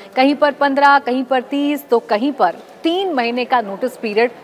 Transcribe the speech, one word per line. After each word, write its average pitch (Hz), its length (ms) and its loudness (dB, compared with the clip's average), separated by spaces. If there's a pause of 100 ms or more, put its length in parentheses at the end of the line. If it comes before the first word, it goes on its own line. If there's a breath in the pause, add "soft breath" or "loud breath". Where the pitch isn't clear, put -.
(160 loud breath)
कहीं 269 200 2
पर 294 160 2
पन्द्रह, 277 480 4
कहीं 254 240 -2
पर 254 180 0
तीस, 285 480 -4
तो 233 100 2
कहीं 233 320 -2
पर 185 240 0 (280)
तीन 349 300 -2
महीने 240 320 -2
का 247 160 0
नोटिस 202 360 -6
पीरियड 226 340 0 (120)